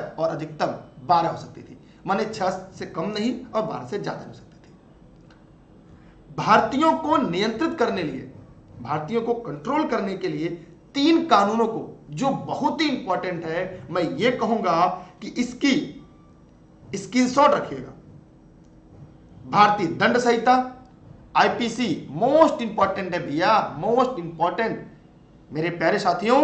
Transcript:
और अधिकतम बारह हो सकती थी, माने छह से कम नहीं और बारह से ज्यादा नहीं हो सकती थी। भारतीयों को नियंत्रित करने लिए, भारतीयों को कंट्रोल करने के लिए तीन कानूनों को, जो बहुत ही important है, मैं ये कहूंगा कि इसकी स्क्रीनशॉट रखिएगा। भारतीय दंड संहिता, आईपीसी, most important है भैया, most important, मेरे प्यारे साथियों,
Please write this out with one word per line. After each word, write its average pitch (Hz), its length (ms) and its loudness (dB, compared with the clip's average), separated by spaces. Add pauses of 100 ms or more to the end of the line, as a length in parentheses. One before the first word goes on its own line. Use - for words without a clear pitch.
(200)
और 165 100 0
अधिकतम 165 460 -4 (320)
बारह 170 220 4
हो - 80 -6
सकती - 240 -16
थी, - 160 -20 (300)
माने 208 180 0
छह 185 240 -4
से - 380 -10
कम 196 220 -6
नहीं 214 240 -2 (120)
और 220 180 -2
बारह 127 240 -8
से - 120 -6
ज्यादा 131 200 -8
नहीं - 80 -16
हो - 60 -18
सकती - 260 -20
थी। - 1800 -20
भारतीयों 254 640 4
को 302 200 2
नियंत्रित 214 580 0
करने 202 260 0
लिए, - 280 -8 (500)
भारतीयों 156 400 -4
को 233 120 -2
कंट्रोल 233 540 -4
करने 196 300 -2
के 180 100 -6
लिए 156 220 -4 (460)
तीन 294 300 4
कानूनों 214 420 4
को, 147 260 -8 (160)
जो 170 200 -2
बहुत - 520 -2
ही 302 60 2
important 180 580 -4
है, 175 440 -6
मैं 175 120 0 (160)
ये 233 140 4
कहूंगा 196 540 2 (360)
कि - 60 -12 (100)
इसकी 247 380 2 (1120)
स्क्रीनशॉट 254 600 4
रखिएगा। - 420 -4 (1500)
भारतीय 202 440 4
दंड 220 280 2
संहिता, 233 380 4 (800)
आईपीसी, 220 520 2 (260)
most 269 480 4
important 190 520 -2
है 170 120 -2
भैया, 151 560 0
most 226 380 0
important, 170 580 -2 (720)
मेरे 160 220 -2
प्यारे 170 280 0
साथियों, 214 440 4